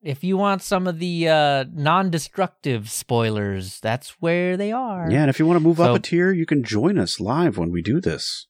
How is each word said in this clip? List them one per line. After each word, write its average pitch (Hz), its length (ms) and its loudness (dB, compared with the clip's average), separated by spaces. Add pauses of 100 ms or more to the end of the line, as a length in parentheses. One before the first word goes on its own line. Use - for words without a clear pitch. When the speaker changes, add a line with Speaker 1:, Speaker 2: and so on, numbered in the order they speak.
Speaker 1:
if 143 220 -8
you 185 140 0
want 196 260 0
some 185 240 0
of 170 120 -4
the, 170 300 -2
uh, 147 420 4
non-destructive 156 1160 -2
spoilers, 104 880 -2
that's 113 300 -4 (120)
where 175 360 0
they 202 140 -4
are. 214 400 -4
Speaker 2:
Yeah, 135 100 4
and 147 80 4
if 135 100 0
you 156 60 4
wanna 170 140 4
move 160 180 4
Speaker 1:
So 170 60 6 (100)
Speaker 2:
up - 40 4
a - 20 2
tier, 175 340 0
you 165 140 0
can 143 160 2
join 113 340 0
us 98 220 -2
live 120 380 0
when 85 140 -2
we 87 100 -2
do 113 200 0
this. - 480 -6